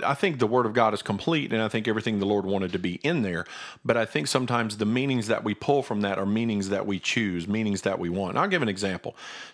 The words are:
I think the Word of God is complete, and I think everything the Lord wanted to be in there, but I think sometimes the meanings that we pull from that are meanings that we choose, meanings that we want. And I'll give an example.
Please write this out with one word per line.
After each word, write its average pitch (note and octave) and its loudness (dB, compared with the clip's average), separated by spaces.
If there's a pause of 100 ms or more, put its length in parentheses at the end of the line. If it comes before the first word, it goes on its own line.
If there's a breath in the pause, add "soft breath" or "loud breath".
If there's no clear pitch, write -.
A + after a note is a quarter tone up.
I C3+ 2
think D#3 0
the A#2 4
Word A#2+ 4
of G#2+ 0
God A2 6
is G#2 -4
complete, C#3 0
and A2 2
I A2 0
think A2+ -2
everything A2 0
the G2 2
Lord G2+ 2
wanted F#2+ 0
to F#2+ -2
be F2+ -2
in D3+ 0
there, F2+ -2 (400 loud breath)
but A#2+ 4
I A2+ 2
think D3 -2
sometimes A#2 0
the G#2+ 0
meanings B2 2
that A2 2
we G#2+ 0
pull C#3 2
from G#2+ -2
that G2 0
are G2 0
meanings G#2 0
that G2 0
we G2 -2
choose, F#2 0
meanings G#2 0
that G2 0
we E2+ -4
want. F#2+ -2
And C3 0
I'll G3 2
give F3+ 0
an A#2 0
example. F#2+ -4 (380 loud breath)